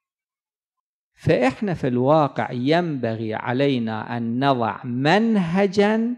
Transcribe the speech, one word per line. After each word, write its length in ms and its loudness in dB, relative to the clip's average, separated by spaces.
فإحنا 600 0
في 140 -4
الواقع 640 2
ينبغي 840 -2
علينا 800 -2
أن 280 -2
نضع 400 0
منهجا 1300 2